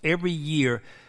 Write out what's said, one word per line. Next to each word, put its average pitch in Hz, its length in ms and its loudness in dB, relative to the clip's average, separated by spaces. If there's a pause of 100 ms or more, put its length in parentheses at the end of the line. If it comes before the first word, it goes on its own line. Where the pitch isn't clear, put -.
every 175 280 0
year. 147 500 0 (260)